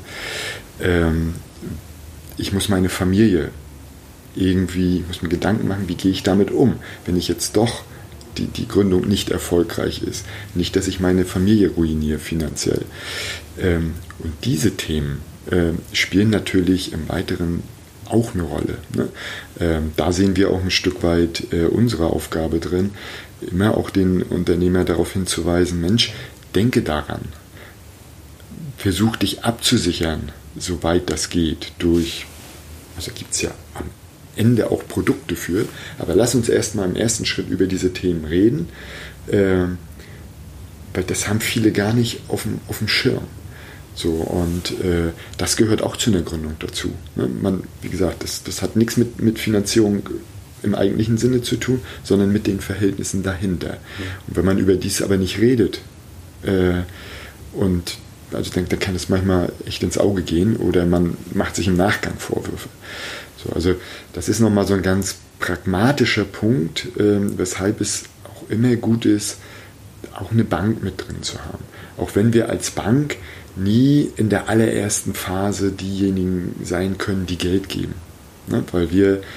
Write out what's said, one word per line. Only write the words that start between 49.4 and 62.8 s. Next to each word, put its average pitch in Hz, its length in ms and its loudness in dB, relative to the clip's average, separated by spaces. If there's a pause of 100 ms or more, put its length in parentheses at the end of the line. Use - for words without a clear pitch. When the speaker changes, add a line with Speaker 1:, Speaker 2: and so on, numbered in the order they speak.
Speaker 1:
im 104 120 2
eigentlichen 113 440 2
Sinne 123 240 2
zu 123 140 -2
tun, 123 240 0 (220)
sondern 101 300 4
mit 101 140 2
den 98 140 0
Verhältnissen 98 600 -2
dahinter. 90 500 -2
Speaker 2:
Mhm. - 320 -10 (240)
Speaker 1:
Und - 80 -4
wenn 87 80 2
man 98 140 4
über 92 180 6
dies 95 260 -2
aber 98 140 2
nicht 95 220 0
redet, 113 420 4 (640)
äh, 90 380 2 (720)
und 90 460 -2 (340)
also - 200 -4
denkt, 90 200 -2
dann 87 60 -2
kann 92 160 -2
es 87 140 -6
manchmal 92 440 2 (140)
echt - 160 -6
ins 92 160 0
Auge 95 240 2
gehen 85 340 2
oder 90 300 2
man 87 300 4 (180)
macht 95 220 -2
sich 87 100 0
im 92 100 4
Nachgang 87 420 0
Vorwürfe. - 500 -6 (760)